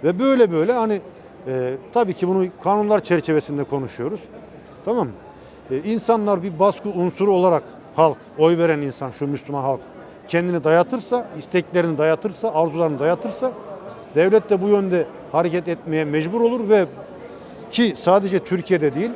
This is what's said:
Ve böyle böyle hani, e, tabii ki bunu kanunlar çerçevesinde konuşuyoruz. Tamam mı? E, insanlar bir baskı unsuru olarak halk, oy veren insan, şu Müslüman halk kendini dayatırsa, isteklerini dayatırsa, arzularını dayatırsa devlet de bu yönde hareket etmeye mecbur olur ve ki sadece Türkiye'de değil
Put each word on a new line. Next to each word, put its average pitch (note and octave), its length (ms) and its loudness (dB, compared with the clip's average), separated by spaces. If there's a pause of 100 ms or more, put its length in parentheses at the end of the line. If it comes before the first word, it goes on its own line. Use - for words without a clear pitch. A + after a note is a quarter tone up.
Ve F3 160 2
böyle B3+ 320 4
böyle E3+ 220 2
hani, A3 280 0 (460)
e, B2+ 260 -4 (200)
tabii A3+ 200 0
ki F3+ 140 -4
bunu F#3+ 180 2 (180)
kanunlar G#3 360 2
çerçevesinde D3+ 640 0
konuşuyoruz. C#3 580 -6 (640)
Tamam G#3+ 220 0
mı? G#2+ 60 -10 (580)
E, C3 60 -2
insanlar G#3 680 0
bir F3 160 -6
baskı G3 300 2
unsuru F#3 420 0
olarak F3+ 320 4 (320)
halk, D#3 220 4 (200)
oy E3 200 6
veren E3 240 2
insan, C3+ 300 -6
şu C#3+ 160 -6
Müslüman C#3+ 340 -6
halk C3 180 -2 (480)
kendini E3+ 360 0
dayatırsa, G3 640 2 (120)
isteklerini E3+ 580 0
dayatırsa, D#3+ 560 0
arzularını D#3 460 0
dayatırsa F#3+ 520 -2 (640)
devlet G3 340 4
de F#3+ 120 2
bu G3 60 -2
yönde F#3+ 380 2 (260)
hareket E3+ 360 0
etmeye D#3+ 380 -2
mecbur D#3 360 -2
olur A#3 280 0
ve G3+ 160 6 (840)
ki A#3 240 2
sadece F#3+ 440 2
Türkiye'de D#3 560 0
değil G#3+ 200 -2